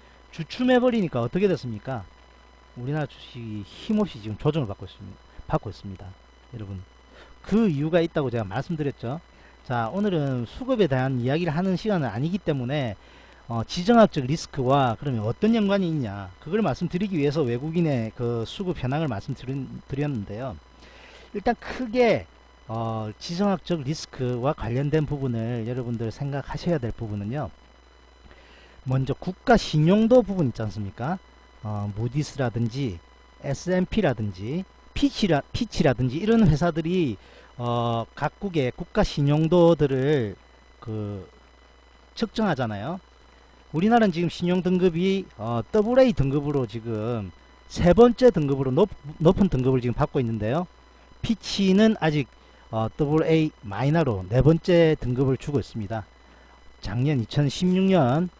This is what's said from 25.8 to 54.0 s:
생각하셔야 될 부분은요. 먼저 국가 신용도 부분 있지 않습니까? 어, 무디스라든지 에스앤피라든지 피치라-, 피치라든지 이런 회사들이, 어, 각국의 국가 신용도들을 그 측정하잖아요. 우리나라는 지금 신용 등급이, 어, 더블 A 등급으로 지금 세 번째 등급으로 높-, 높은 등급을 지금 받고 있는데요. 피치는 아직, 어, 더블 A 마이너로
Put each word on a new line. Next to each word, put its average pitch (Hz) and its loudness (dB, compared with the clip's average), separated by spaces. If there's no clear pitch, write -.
생각하셔야 143 -4
될 117 -4
부분은요. 107 -6
먼저 131 0
국가 - 0
신용도 208 4
부분 185 -2
있지 113 -4
않습니까? 107 -6
어, 104 -4
무디스라든지 120 -4
에스앤피라든지 139 -2
피치라-, 175 2
피치라든지 131 0
이런 214 4
회사들이, 160 0
어, 120 -2
각국의 151 -4
국가 190 -2
신용도들을 147 2
그 104 -8
측정하잖아요. 147 -4
우리나라는 214 4
지금 165 0
신용 175 0
등급이, 180 0
어, 117 -2
더블 226 4
A 254 6
등급으로 139 0
지금 110 -6
세 - 4
번째 240 8
등급으로 139 2
높-, 185 4
높은 185 4
등급을 131 2
지금 120 -2
받고 147 0
있는데요. 113 -2
피치는 202 2
아직, 151 2
어, 110 -2
더블 151 2
A 160 4
마이너로 117 0